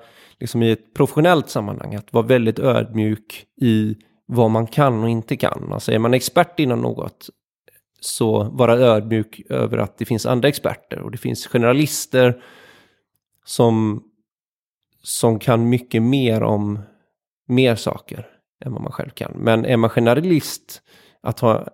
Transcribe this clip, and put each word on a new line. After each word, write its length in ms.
liksom 220
i 100
ett 220
professionellt 560
sammanhang, 440
att 180
vara 140
väldigt 320
ödmjuk 840
i 340
vad 240
man 160
kan 360
och 80
inte 260
kan. 360
Alltså, 200
är 60
man 160
expert 460
inom 200
något, 480
så 440
vara 320
ödmjuk 720
över 300
att 200
det 60
finns 220
andra 220
experter 500
och 120
det 80
finns 280
generalister 960
som, 580
som 360
kan 300
mycket 340
mer 400
om 360
mer 280
saker 500
än 80
vad 100
man 100
själv 180
kan. 240
Men 300
är 120
man 140
generalist, 920
att 180
ha 340